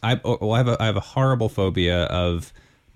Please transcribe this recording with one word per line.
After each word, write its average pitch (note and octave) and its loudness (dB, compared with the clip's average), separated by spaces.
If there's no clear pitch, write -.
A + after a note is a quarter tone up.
I, A#2 0
oh, A2 -2
I A2+ 2
have B2 2
a, A#2 -2
I A2+ 2
have G#2+ 0
a F#2+ 0
horrible C3 0
phobia F2+ 0
of F2 -2